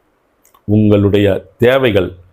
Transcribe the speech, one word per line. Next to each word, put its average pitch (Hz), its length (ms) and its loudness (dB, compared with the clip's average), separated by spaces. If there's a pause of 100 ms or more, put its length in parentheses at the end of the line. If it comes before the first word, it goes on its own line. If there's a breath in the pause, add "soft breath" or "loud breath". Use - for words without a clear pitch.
(680)
உங்களுடைய 104 600 2 (300)
தேவைகள், 117 520 0 (240)